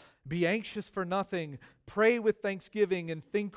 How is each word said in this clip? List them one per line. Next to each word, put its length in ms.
be 200
anxious 420
for 160
nothing, 540
pray 340
with 180
thanksgiving, 720
and 140
think 320